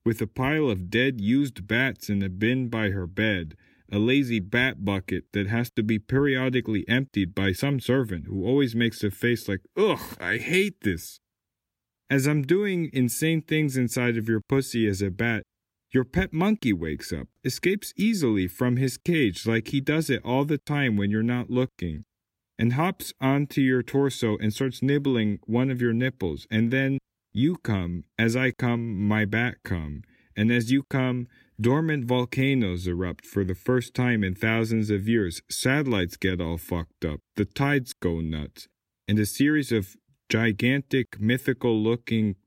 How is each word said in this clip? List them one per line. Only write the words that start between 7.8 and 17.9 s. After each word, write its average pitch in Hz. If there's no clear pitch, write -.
servant 104
who 95
always 127
makes 117
a 101
face 120
like, 95
'Ugh, 185
I 95
hate 185
this.'" -
As 139
I'm 151
doing 175
insane 151
things 156
inside 120
of 113
your 107
pussy 127
as 98
a 98
bat, 110
your 127
pet 185
monkey 175
wakes 80
up, 69
escapes 180